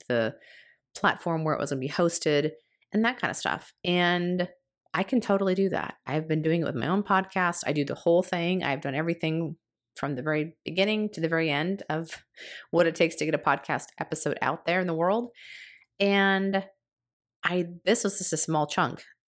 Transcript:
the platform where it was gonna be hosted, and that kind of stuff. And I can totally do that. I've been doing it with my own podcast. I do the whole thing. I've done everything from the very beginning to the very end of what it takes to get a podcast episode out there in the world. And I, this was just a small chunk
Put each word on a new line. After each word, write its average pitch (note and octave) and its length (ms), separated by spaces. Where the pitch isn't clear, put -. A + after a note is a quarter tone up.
the A#2 280
platform E3 480
where D#3 100
it - 60
was - 120
gonna C3+ 100
be C3+ 80
hosted, D#3 640
and G#3+ 100
that B3 160
kind - 120
of - 40
stuff. - 380
And F3+ 640
I F3+ 100
can A#3 180
totally G3 320
do F#3+ 160
that. - 260
I've D#3 200
been D#3 140
doing D#3+ 200
it D#3 40
with C3 80
my B2 140
own G3 160
podcast. F#3+ 640
I D3 60
do D3 120
the C3+ 80
whole E3+ 300
thing. F3+ 400
I've C#3 180
done C3+ 140
everything E3 640
from C#3+ 200
the B2+ 80
very D#3 320
beginning G#3 480
to - 80
the D#3+ 60
very D#3+ 240
end E3+ 380
of D#3+ 340
what E3+ 160
it E3 80
takes D#3+ 200
to D3+ 100
get D#3 100
a - 20
podcast C#3+ 500
episode - 420
out C3+ 240
there F3 140
in F3+ 80
the E3 80
world. G3+ 340
And G3 680
I, F3 220
this A3+ 180
was F#3+ 140
just - 160
a D#3 40
small D3+ 280
chunk - 380